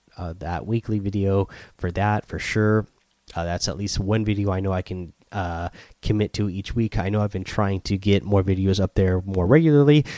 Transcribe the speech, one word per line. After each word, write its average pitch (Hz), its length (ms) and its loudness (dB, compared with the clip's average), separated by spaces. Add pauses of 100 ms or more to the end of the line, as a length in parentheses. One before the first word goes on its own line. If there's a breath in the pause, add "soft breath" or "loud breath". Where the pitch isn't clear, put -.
(160)
uh, 87 220 -8
that 85 280 -6
weekly 110 340 -2
video 98 480 0 (280 loud breath)
for 90 140 -4
that, 104 360 0
for 85 120 -8
sure. 107 480 0 (480)
Uh, 85 80 -4
that's 85 240 -4
at 80 100 -4
least 101 220 -6
one 107 260 0
video 101 280 0
I 95 80 -2
know 95 120 -2
I 92 100 -2
can, 90 300 -10 (200)
uh, 87 380 -6 (300 loud breath)
commit 107 340 0
to 104 140 -2
each 95 280 -8
week. 113 200 -2
I 92 120 -2
know 104 140 0
I've 101 100 -2
been 92 100 -4
trying 98 380 -2
to 98 180 -2
get 98 240 2
more 98 220 2
videos 95 340 2
up 95 160 0
there 92 280 2
more 92 260 0
regularly, 147 560 6 (140 loud breath)